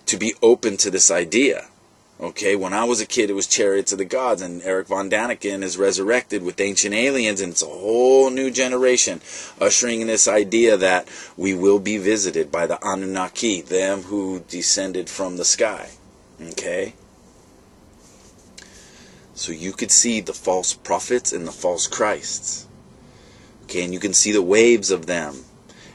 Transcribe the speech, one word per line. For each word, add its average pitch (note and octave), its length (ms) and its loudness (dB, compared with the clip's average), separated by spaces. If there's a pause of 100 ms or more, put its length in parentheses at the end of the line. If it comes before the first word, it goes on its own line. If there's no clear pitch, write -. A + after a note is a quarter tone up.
to - 100 -2
be G#2 260 -4
open A2+ 360 4
to G#2 120 0
this F2+ 220 2
idea. F2+ 560 0 (500)
Okay, G2 380 -2
when F#2 160 -4
I G#2+ 140 0
was A#2+ 160 0
a G#2 40 -6
kid, G#2 240 0
it G2+ 60 -2
was F#2+ 100 -2
Chariots G2 460 2
of G2 60 -4
the F#2+ 80 -2
Gods, A#2+ 360 -2
and F2 220 -10
Eric F#2+ 240 -2
Von G2 220 -4
Daniken G#2 520 -4
is F2+ 160 -6
resurrected G2 680 0
with F2+ 180 -6
Ancient G2+ 340 0
Aliens, A2+ 460 0
and F2+ 100 -6
it's - 100 -2
a - 40 -6
whole B2 640 4
new C3 200 -2
generation B2+ 680 2 (400)
ushering A2+ 400 2
in A2+ 80 -4
this A2 180 2
idea G#2+ 520 4
that F2+ 320 2 (260)
we F#2+ 180 -2
will F#2+ 240 4
be G2+ 200 -4
visited F#2 560 -2
by E2+ 140 -2
the - 140 -4
Anunnaki, F#2+ 760 -4
them F#2+ 440 -2
who F#2+ 440 -6
descended F#2 600 -4
from F#2 260 -8
the F2 80 -6
sky. G#2 460 -2 (520)
Okay? F2+ 520 -6 (2500)
So - 180 -10
you E2+ 220 -10
could - 180 -4
see A2+ 300 4
the - 120 -8
false F#2 400 -2
prophets - 600 -4
and F2 120 -8
the D#2+ 60 -10
false F2 340 -2
Christs. - 800 -4 (960)
Okay, F2+ 200 -6
and F2+ 100 -6
you F2+ 60 -8
can F#2+ 140 -2
see - 180 2
the G#2 100 4
waves G#2+ 480 6
of F2 160 0
them. D2+ 380 -6 (520)